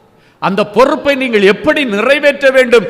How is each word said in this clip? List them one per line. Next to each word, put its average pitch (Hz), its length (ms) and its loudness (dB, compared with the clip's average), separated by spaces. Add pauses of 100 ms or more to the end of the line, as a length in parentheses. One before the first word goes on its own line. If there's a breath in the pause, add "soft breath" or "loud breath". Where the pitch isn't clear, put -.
(400 soft breath)
அந்த 196 280 -2
பொறுப்பை 277 480 0
நீங்கள் 240 260 -2
எப்படி 269 440 0
நிறைவேற்ற 269 640 0
வேண்டும் 240 400 2